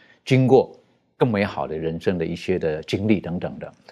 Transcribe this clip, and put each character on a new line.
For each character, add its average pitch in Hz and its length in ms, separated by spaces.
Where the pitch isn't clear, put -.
经 131 240
过 123 240
更 139 120
美 101 140
好 76 240
的 80 100
人 82 220
生 92 180
的 82 80
一 85 80
些 90 240
的 78 260
经 104 260
历 101 100
等 85 180
等 71 220
的。 73 140